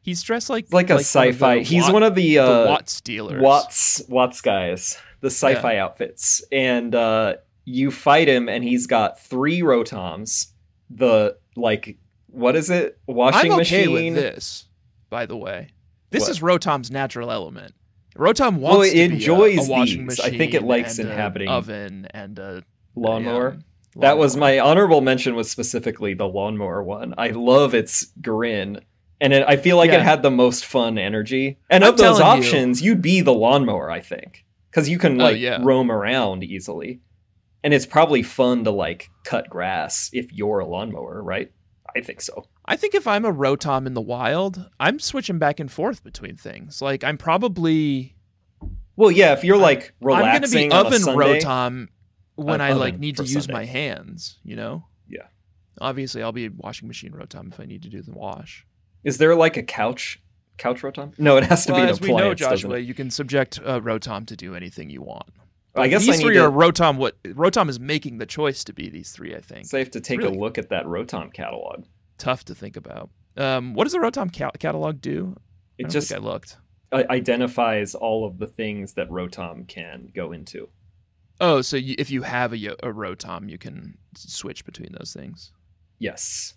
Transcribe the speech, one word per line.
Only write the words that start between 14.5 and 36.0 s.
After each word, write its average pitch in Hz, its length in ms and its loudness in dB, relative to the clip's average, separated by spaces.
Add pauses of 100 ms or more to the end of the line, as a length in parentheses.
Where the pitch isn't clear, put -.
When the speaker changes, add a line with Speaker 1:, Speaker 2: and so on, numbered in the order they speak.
Speaker 1:
by 117 160 -8
the 120 120 -12
way. 98 320 -12 (420)
This - 120 -2
Speaker 2:
What? 202 80 -2
Speaker 1:
is 175 80 -8
Rotom's 156 500 0
natural 123 420 -6
element. 98 420 -10 (440)
Rotom 226 400 2
wants 131 40 -2 (180)
Speaker 2:
Well, - 20 8
it 190 80 6
Speaker 1:
to 160 60 2
be 165 60 8
a, 175 40 8
Speaker 2:
enjoys 165 640 4
Speaker 1:
a 135 40 -2
washing 117 360 0
Speaker 2:
these. - 100 -6
Speaker 1:
machine 123 160 -2
Speaker 2:
I 120 40 -6
think 123 180 0
it 101 80 0
likes 117 340 0
Speaker 1:
and 110 120 -6
an 107 40 -8
Speaker 2:
inhabiting 101 340 -4
Speaker 1:
oven 104 640 -6
and 101 280 -16
a 95 240 -14 (320)
Speaker 2:
lawnmower. 120 560 -2
Speaker 1:
um, 147 120 -18 (340)
Speaker 2:
That 139 200 6
was 139 180 4
Speaker 1:
lawnmower. 139 200 4
Speaker 2:
my 135 40 4
honorable 156 420 6
mention 131 340 0
was 113 160 -4
specifically 113 640 -6
the 98 120 -4
lawnmower 101 560 -4
one. 104 360 -8
I 117 100 0
love 123 460 4
its - 320 -2 (120)
grin. 107 600 -4 (420)
And 139 100 4
it, 139 160 6
I 143 100 6
feel 175 200 4
like 170 140 8
it - 20 8
Speaker 1:
Yeah. 165 100 6
Speaker 2:
had 156 200 4
the 139 80 4
most 123 340 2
fun 117 320 -2
energy. 110 600 -4 (100)
And 185 140 8
Speaker 1:
I'm 233 80 10
Speaker 2:
of 240 60 4
those 180 200 8
Speaker 1:
telling 160 240 8
you. 120 60 2
Speaker 2:
options, 123 340 2
you'd 190 220 2
be 180 180 4
the 143 120 4
lawnmower, 110 580 2
I 87 80 -6
think. - 440 -14 (280)
'Cause 147 180 0
you 175 80 -2
can, 135 240 2
Speaker 1:
Oh, - 40 4
Speaker 2:
like, 110 140 4
Speaker 1:
yeah. 120 220 -2
Speaker 2:
roam 127 300 4
around 104 520 -2